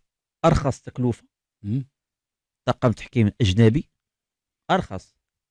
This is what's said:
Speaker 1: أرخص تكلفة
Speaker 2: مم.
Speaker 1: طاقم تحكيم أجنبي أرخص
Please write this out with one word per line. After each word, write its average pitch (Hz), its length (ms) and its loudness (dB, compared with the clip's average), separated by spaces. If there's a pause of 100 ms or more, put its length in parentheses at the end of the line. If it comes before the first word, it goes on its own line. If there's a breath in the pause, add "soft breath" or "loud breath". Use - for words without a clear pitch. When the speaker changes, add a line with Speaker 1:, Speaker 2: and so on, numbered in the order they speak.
(440)
Speaker 1:
أرخص 151 360 0
تكلفة - 440 -6 (380)
Speaker 2:
مم. 123 240 -6 (800)
Speaker 1:
طاقم 127 280 -2
تحكيم 104 380 -2 (100)
أجنبي 110 500 2 (800)
أرخص 170 460 -4 (340)